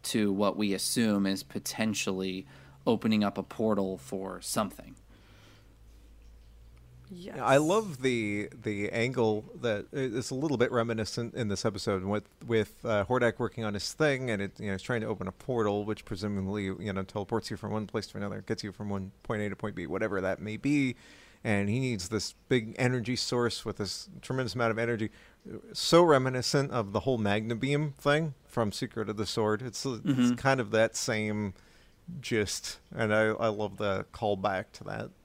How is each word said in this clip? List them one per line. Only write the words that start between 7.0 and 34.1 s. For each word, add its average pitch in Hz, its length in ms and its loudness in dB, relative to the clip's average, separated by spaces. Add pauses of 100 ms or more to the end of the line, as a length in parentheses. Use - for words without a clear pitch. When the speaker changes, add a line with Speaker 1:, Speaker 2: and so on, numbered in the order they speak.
Speaker 2:
Yes. 175 320 -12
Speaker 3:
I 127 160 6
love 165 440 2
the, 107 480 0 (140)
the 104 280 -2
angle 113 540 2 (160)
that 110 320 0
it's 127 360 -2
a - 60 -4
little 139 220 0
bit 123 160 6
reminiscent 117 640 0
in 113 120 -2
this 101 160 -2
episode 98 400 0
with, 101 240 -2 (180)
with, 113 280 2 (100)
uh, 104 220 2
Hordak 123 340 2
working 117 240 -2
on 104 100 -2
his - 200 -6
thing, 135 360 2
and 101 120 0
it, - 180 -8
you 107 80 -8
know, 98 60 -2
he's 95 80 -6
trying 120 200 -2
to 110 60 -4
open 95 200 -4
a 95 40 -6
portal, 104 540 0
which 107 180 -4
presumably, 101 640 -4
you 95 260 -4
know, 95 120 -2
teleports 104 460 -4
you 110 60 -4
from 107 160 -8
one 107 160 -4
place 107 200 -6
to - 100 -14
another, 101 280 -6
gets - 160 -4
you 101 120 -10
from 104 160 -10
one 98 220 -4 (120)
point 110 180 -2
A 104 80 -2
to 101 60 -6
point 104 200 -8
B, 87 120 -6
whatever 95 320 -2
that 92 220 -2
may 107 160 -8
be. 139 380 0 (500)
And 101 240 2
he 120 100 2
needs 113 300 -2
this - 240 -2 (160)
big 113 280 2
energy 123 380 0
source - 480 0
with 104 140 -6
this - 320 -6 (120)
tremendous 131 340 -4
amount 117 160 2
of 107 80 0
energy, 113 300 0 (640)
so - 320 6
reminiscent 131 680 4
of 107 200 -2
the 104 100 2
whole 131 160 0
Magna 107 380 0
Beam 143 420 0
thing 147 360 2 (120)
from 110 280 0
Secret 110 340 -6
of 107 80 -4
the 104 100 -2
Sword. 107 360 2
It's, 123 240 -8
it's 117 160 -2
Speaker 1:
Mm-hmm. 123 340 4
Speaker 3:
kind 135 240 4
of 104 120 -2
that 110 260 4
same 107 560 0 (680)
gist, - 600 -2 (140)
and 110 200 2
I, 110 140 6
I 110 200 0
love 104 300 -2
the 101 360 -2